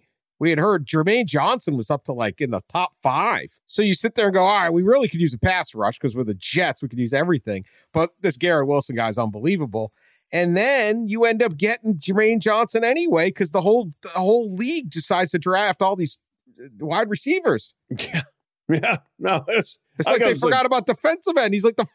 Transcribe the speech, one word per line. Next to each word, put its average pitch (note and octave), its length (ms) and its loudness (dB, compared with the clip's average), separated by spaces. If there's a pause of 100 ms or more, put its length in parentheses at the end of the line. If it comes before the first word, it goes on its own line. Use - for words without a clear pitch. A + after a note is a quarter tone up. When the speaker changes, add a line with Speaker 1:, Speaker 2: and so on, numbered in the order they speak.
(400)
Speaker 1:
We D#3 120 2
had D#3 80 0
heard F3+ 280 2
Jermaine G3 400 2
Johnson D#3 500 0
was A2+ 140 -6
up C#3+ 140 -2
to, C#3+ 80 -6
like, A#2 280 -4
in C#3 100 -2
the G2 180 -4
top F3+ 240 -4 (100)
five. C3+ 640 -2
So - 160 -2
you G3+ 120 4
sit A3+ 200 -2
there A3 100 4
and G3 80 2
go, F#3 100 4
"All G3 200 4
right, E3+ 100 0
we F3 100 2
really A#3+ 240 4
could E3 140 -4
use D3+ 140 2
a A2 40 -14
pass F#3 360 0
rush G#2+ 240 -2
'cause A2+ 160 -4
we're B2+ 80 -2
the G#2+ 120 -4
Jets. D3+ 460 -2
We C3+ 80 -6
could A#2+ 100 -6
use A#2+ 140 -2
everything." C3+ 500 -2 (300)
But E3 180 0 (100)
this E3+ 160 -2
Garrett D#3 300 2
Wilson C#3 280 0
guy A2+ 140 0
is G#2+ 100 -4
unbelievable. A2+ 760 -4 (380)
And F3 260 0
then A3+ 500 0
you A3 180 0
end A3+ 160 2
up F#3+ 160 0
getting A3 380 -2
Jermaine G#3+ 440 0
Johnson A3 440 0
anyway A#3 480 2
'cause F3+ 200 -4
the F#3 100 2
whole, G3+ 400 2
the G3 80 -14
whole G3+ 440 2
league B3 360 -4
decides F3+ 420 -2
to F3 80 -2
draft F#3+ 420 0
all G3 140 2
these, F3 240 -4 (420)
uh, C3+ 60 -18 (180)
wide G3 240 0
receivers. C4+ 680 -2 (140)
Speaker 2:
<laughs> B2+ 80 -8
Yeah. - 260 -6 (460)
Yeah. E3 280 0 (200)
No, D#3+ 300 -2
it's, - 320 -2 (180)
Speaker 1:
It's D#3+ 80 -2
Speaker 2:
I - 60 2
Speaker 1:
like B3+ 80 2
they A#3 60 2
Speaker 2:
gotta A#3+ 100 2
say C3+ 60 -8
Speaker 1:
forgot B3+ 240 2
about B3 200 0
defensive D#4+ 520 0
end. A3 160 2
He's, G3+ 100 0
like, A3+ 140 2
the A3 180 -2